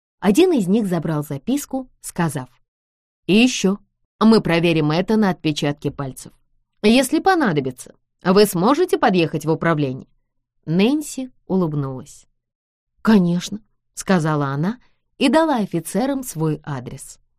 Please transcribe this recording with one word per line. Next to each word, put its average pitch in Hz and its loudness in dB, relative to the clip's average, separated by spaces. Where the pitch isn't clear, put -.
Один 320 4
из 220 0
них 208 0
забрал 165 -4
записку, 262 -8
сказав: 143 -6
«И 170 2
ещё, 214 2
мы 220 6
проверим 165 2
это 185 0
на 208 2
отпечатке 151 -4
пальцев. - -12
Если 262 4
понадобится, 208 0
вы 190 6
сможете 285 0
подъехать 170 0
в 151 0
управление?» 151 -2
Нэнси 254 -2
улыбнулась. 147 -4
«Конечно», 185 0
сказала 156 -2
она 151 -4
и 262 2
дала 311 2
офицерам 220 -4
свой 156 -4
адрес. 135 -14